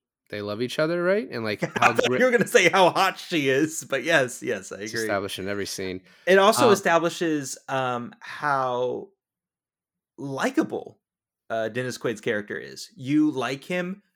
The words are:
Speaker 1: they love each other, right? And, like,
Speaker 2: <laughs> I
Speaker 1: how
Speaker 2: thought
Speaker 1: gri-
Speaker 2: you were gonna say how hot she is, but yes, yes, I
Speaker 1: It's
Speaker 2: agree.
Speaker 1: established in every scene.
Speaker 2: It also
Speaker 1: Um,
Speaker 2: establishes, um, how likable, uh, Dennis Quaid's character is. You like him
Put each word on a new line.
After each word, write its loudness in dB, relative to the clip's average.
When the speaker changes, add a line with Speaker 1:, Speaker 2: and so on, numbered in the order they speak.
Speaker 1:
they -10
love -6
each -4
other, 0
right? 0
And, -6
like, -2
Speaker 2:
<laughs> -6
I 4
Speaker 1:
how 2
Speaker 2:
thought 2
Speaker 1:
gri- 0
Speaker 2:
you 4
were 4
gonna 2
say 6
how 6
hot 2
she 0
is, 2
but -4
yes, 2
yes, -4
I -10
Speaker 1:
It's -8
Speaker 2:
agree. -2
Speaker 1:
established -2
in -6
every -4
scene. -6
Speaker 2:
It 6
also 6
Speaker 1:
Um, 8
Speaker 2:
establishes, 0
um, -4
how -2
likable, -4
uh, -2
Dennis -4
Quaid's -4
character -4
is. -14
You 2
like -4
him -6